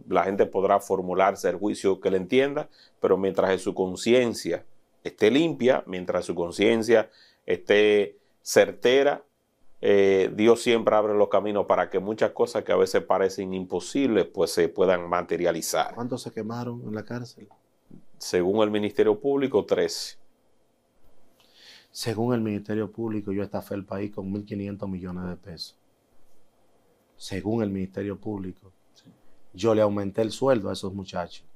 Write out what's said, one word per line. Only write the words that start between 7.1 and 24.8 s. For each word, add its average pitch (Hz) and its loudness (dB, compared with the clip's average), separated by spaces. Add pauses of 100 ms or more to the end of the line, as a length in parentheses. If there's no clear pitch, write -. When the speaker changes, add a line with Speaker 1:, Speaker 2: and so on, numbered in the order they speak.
Speaker 1:
esté 104 2 (240)
certera, 135 2 (580)
eh, 98 4
Dios 113 4
siempre 110 4
abre 107 2
los 104 4
caminos 101 0
para 90 2
que 95 -2
muchas 107 -2
cosas 113 -2
que - -2
a 92 4
veces 95 2
parecen 95 0
imposibles, 95 0
pues, 85 -2
se 82 2
puedan 90 2
materializar. 85 -2
Speaker 2:
¿Cuántos 123 -8
se - -12
quemaron 120 -10
en 107 -8
la 107 -8
cárcel? 120 -14 (680)
Speaker 1:
Según 92 2
el 107 0
Ministerio 104 2
Público, 135 0
trece. - -2 (1700)
Speaker 2:
Según 117 -4
el 117 0
Ministerio 107 -4
Público, 107 -8
yo 98 -4
estafé 98 -10
el 98 -8
país 101 -8
con 98 -8
mil 101 -8
quinientos 101 -10